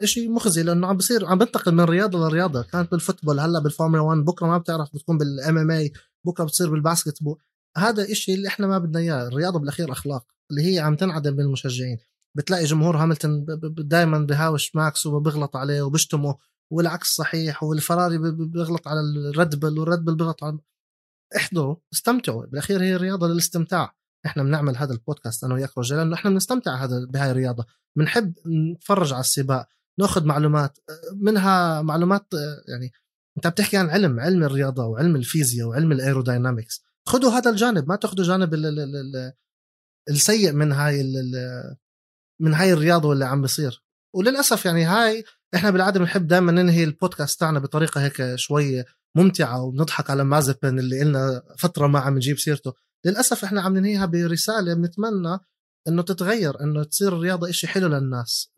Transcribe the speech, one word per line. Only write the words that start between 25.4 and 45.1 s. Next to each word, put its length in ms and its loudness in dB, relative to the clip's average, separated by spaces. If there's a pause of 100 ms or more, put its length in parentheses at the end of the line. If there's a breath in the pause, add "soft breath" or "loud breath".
أنا 100 -2
وياك 240 -4
رجال، 200 -2
لأنه 180 0
إحنا 140 -2
بنستمتع 540 -2
هذا، 260 -4
بهاي 220 0
الرياضة. 340 -2 (320 soft breath)
بنحب 360 0 (140)
نتفرج 640 0
على 80 -4
السباق، 460 0 (320)
ناخذ 260 2
معلومات، 520 2 (380)
منها 640 2
معلومات، 460 2 (400)
يعني 240 -10 (460)
أنت 100 -2
بتحكي 300 0
عن 120 2
علم، 300 2
علم 240 2
الرياضة 420 0
وعلم 300 2
الفيزياء 520 0
وعلم 240 0
الأيروداينامكس. 920 0 (240)
خذوا 240 4
هذا 200 2
الجانب، 380 2
ما 60 0
تاخذوا 300 -2
جانب 280 2
ال-، 120 -2
ال-، 140 -4
ال-، 360 -8
ال-، 180 -10 (760)
السيء 420 4
من 200 2
هاي 300 0
ال-، 160 -4
ال-، 600 -8 (640)
من 120 4
هاي 200 4
الرياضة 360 4
واللي 160 2
عم 160 0
بيصير. 420 -4 (320)
وللأسف 500 2
يعني 180 2
هاي، 400 2 (320 loud breath)